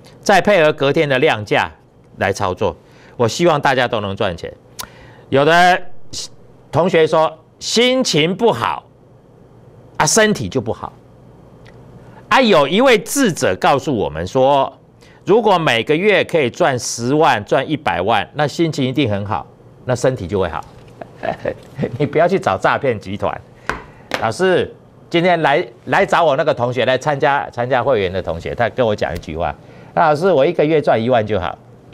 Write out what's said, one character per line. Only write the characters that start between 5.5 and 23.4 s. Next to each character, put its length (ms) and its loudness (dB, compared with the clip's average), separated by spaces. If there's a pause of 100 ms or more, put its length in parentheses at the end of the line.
同 180 0
学 160 4
说 320 0 (220)
心 440 0
情 320 0
不 160 2
好 340 -4 (1120)
啊， 80 0
身 280 2
体 140 -6
就 140 -4
不 100 -6
好 220 -12 (1400)
啊。 120 4
有 260 4
一 120 0
位 180 6
智 360 -2
者 260 0
告 180 4
诉 160 -4
我 160 0
们 160 -6
说， 460 2 (540)
如 160 4
果 160 4
每 260 2
个 100 0
月 300 2
可 160 -2
以 100 0
赚 300 0
十 340 -4
万、 300 2
赚 260 -2
一 60 -2
百 260 -2
万， 240 0 (100)
那 120 0
心 240 -2
情 140 -2
一 80 -2
定 180 0
很 140 -4
好， 200 -6 (380)
那 100 -4
身 220 0
体 100 -8
就 140 -2
会 80 0
好。 160 -10 (560)
<laughs> 800 -8
你 60 0
不 120 -4
要 80 4
去 140 0
找 180 0
诈 200 0
骗 200 -2
集 200 -10
团。 240 -6 (800)